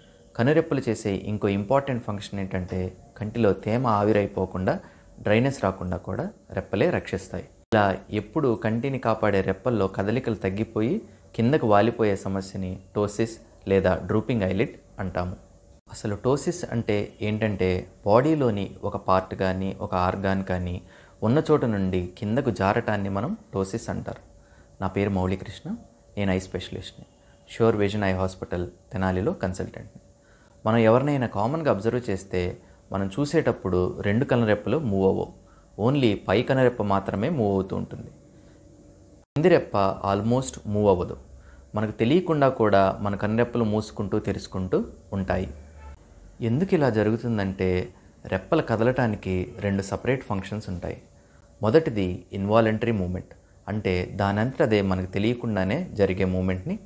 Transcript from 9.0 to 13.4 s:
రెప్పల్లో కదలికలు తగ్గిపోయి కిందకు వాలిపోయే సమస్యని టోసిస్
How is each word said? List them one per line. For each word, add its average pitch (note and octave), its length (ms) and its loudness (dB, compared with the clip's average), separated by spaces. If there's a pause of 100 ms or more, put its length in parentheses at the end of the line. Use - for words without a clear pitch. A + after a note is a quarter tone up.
రెప్పల్లో G2 460 0
కదలికలు A2 480 -2
తగ్గిపోయి G#2+ 680 -2 (340)
కిందకు B2+ 320 2
వాలిపోయే G#2+ 480 4
సమస్యని F#2+ 640 -6 (160)
టోసిస్ G#2 420 -2 (300)